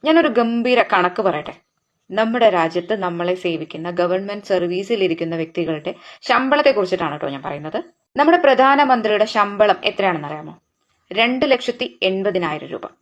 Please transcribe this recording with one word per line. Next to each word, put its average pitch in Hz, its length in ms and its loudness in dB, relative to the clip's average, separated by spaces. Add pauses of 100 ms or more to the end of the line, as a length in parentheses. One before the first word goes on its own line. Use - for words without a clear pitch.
ഞാനൊരു 320 240 4
ഗംഭീര 233 520 2 (140)
കണക്ക് 180 280 0
പറയട്ടെ. 160 320 -2 (580)
നമ്മുടെ 220 380 2
രാജ്യത്ത് 175 460 0
നമ്മളെ 180 400 -2
സേവിക്കുന്ന 170 560 -6
ഗവൺമെന്റ് 190 540 -2
സർവീസിൽ 190 580 0
ഇരിക്കുന്ന 165 320 -2
വ്യക്തികളുടെ 165 560 -4 (300)
ശമ്പളത്തെ 269 500 2
കുറിച്ചിട്ടാണ് 180 400 -2
കേട്ടോ 143 180 -6
ഞാൻ 139 120 -10
പറയുന്നത്. 147 360 -8 (380)
നമ്മുടെ 302 220 4
പ്രധാനമന്ത്രിയുടെ 254 880 4
ശമ്പളം 202 580 2
എത്രയാണെന്നറിയാമോ? 160 680 -4 (580)
രണ്ട് 240 340 0
ലക്ഷത്തി 247 420 -2 (160)
എൺപതിനായിരം 180 640 -2
രൂപ. - 180 -10 (160)